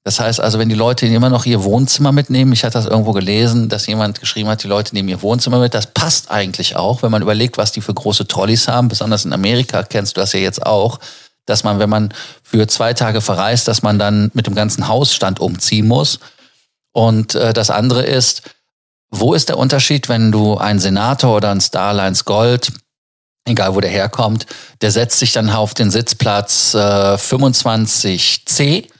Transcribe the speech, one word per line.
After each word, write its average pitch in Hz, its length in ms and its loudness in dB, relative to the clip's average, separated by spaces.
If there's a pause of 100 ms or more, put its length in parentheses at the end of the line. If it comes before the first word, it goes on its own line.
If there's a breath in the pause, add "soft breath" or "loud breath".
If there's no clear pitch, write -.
Das - 160 -2
heißt 117 200 -2
also, 110 200 0
wenn 113 80 2
die 110 80 0
Leute 120 300 0
immer 117 240 4
noch 123 160 0
ihr 107 180 2
Wohnzimmer 131 480 2
mitnehmen, 131 400 2
ich 113 100 2
hatte 113 120 -2
das 110 120 0
irgendwo 110 240 2
gelesen, 110 580 2
dass 107 200 -4
jemand 107 320 -2
geschrieben 107 280 -4
hat, 107 140 -4
die 101 60 -10
Leute 104 260 -2
nehmen 98 140 -2
ihr 90 120 -4
Wohnzimmer 120 380 0
mit. 123 160 2
Das 107 140 -2
passt - 420 -2
eigentlich 95 460 -4
auch, 107 260 -2
wenn 117 80 0
man 107 120 0
überlegt, 107 360 0
was 107 140 0
die 110 80 -8
für 104 120 -6
große 101 360 -2
Trolleys 107 400 0
haben. 123 180 2
Besonders 110 380 -2
in - 80 -4
Amerika 117 500 0
kennst 104 340 -4
du 92 40 -2
das 101 120 -2
ja 95 60 -2
jetzt 95 260 -4
auch, 107 360 0 (440 loud breath)
dass 110 200 -2
man, 104 160 0
wenn 104 100 2
man 107 240 0 (300 loud breath)
für 107 240 2
zwei 117 260 -2
Tage 110 260 0
verreist, 101 460 0
dass 113 160 -2
man 104 160 2
dann 104 340 2
mit 117 140 -2
dem 101 80 -4
ganzen 104 320 -2
Hausstand 110 540 0
umziehen 107 480 0
muss. 117 320 2 (720 soft breath)
Und, 113 420 2
äh, 113 180 2
das 113 180 0
andere 123 340 2
ist, - 380 0 (680 loud breath)
wo 123 240 0
ist 165 140 0
der 135 100 -2
Unterschied, 139 500 0
wenn 113 220 2
du 107 260 2
einen 104 220 0
Senator 107 600 2
oder 101 120 0
einen 98 100 0
Star 95 280 -2
Alliance 95 340 0
Gold, 117 480 0 (720)
egal 101 300 0
wo 98 60 2
der 95 100 -2
herkommt, 110 560 -2 (360 loud breath)
der 107 100 0
setzt 113 260 0
sich - 140 0
dann 110 180 0
auf 107 240 -2
den 107 160 0
Sitzplatz, 104 840 0
äh, 101 440 2
fünfundzwanzig 113 1300 0
C 156 400 0 (140 soft breath)